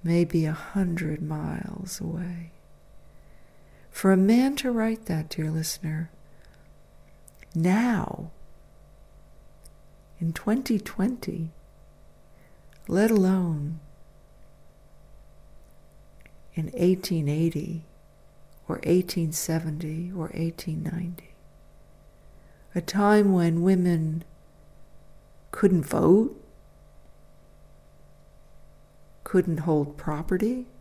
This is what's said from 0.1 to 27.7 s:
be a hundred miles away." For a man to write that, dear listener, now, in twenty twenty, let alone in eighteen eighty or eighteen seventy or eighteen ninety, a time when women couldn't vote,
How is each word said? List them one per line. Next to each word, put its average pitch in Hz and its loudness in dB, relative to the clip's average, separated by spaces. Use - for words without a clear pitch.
be 165 2
a 156 0
hundred 170 -4
miles 156 -6
away." 170 -8
For - 2
a 190 6
man 240 4
to 262 -2
write 220 -2
that, 160 -4
dear 156 -4
listener, 160 -6
now, 185 0
in 165 -2
twenty 220 -2
twenty, 185 -6
let 208 4
alone 175 2
in 156 -4
eighteen 180 2
eighty 160 -2
or 165 -6
eighteen 175 0
seventy 160 -4
or 180 -6
eighteen 160 -6
ninety, 170 -8
a 175 0
time 202 4
when 170 4
women 170 2
couldn't 185 4
vote, 202 4